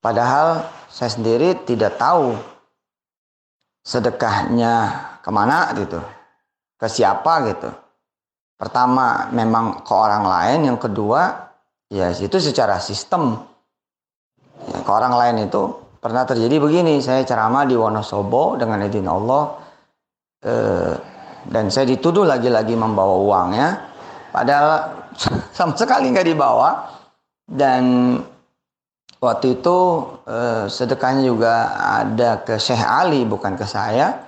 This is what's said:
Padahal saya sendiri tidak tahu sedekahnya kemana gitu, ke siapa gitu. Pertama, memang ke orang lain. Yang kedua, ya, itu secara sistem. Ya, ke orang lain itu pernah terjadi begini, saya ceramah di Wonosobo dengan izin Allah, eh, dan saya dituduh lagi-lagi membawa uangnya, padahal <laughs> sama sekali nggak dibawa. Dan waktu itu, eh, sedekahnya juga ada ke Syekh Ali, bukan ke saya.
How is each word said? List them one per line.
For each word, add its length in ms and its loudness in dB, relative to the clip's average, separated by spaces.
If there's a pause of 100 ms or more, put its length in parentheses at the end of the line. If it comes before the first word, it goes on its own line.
Padahal 580 2 (280)
saya 240 -6
sendiri 400 2 (100)
tidak 380 0
tahu 320 2 (1500)
sedekahnya 1200 0 (180)
kemana 540 0
gitu, 240 -6 (760)
ke 140 -6
siapa 640 0
gitu. 160 -8 (920)
Pertama, 720 0
memang 560 -2
ke 80 0
orang 320 2
lain. 400 2
Yang 240 -2
kedua, 560 0 (400)
ya, 240 -2
itu 320 -4
secara 400 0
sistem. 560 -4 (1300)
Ya, 160 -8
ke 80 -2
orang 240 2
lain 320 2
itu 240 -2 (320)
pernah 240 -2
terjadi 320 2
begini, 400 2
saya 240 0
ceramah 400 0
di 160 2
Wonosobo 800 0
dengan 240 -2
izin 240 -2
Allah, 480 0 (880)
eh, 500 0 (540)
dan 240 -2
saya 160 0
dituduh 400 2
lagi-lagi 480 2
membawa 400 2
uangnya, 640 0 (560)
padahal 560 2 (240)
<laughs> 400 -6
sama 240 -2
sekali 320 2
nggak 160 2
dibawa. 720 2 (500)
Dan 720 2 (1040)
waktu 340 2
itu, 460 2 (240)
eh, 400 -4
sedekahnya 560 0
juga 560 2
ada 640 0
ke 160 -2
Syekh 240 0
Ali, 400 2
bukan 320 -4
ke 80 -6
saya. 640 -2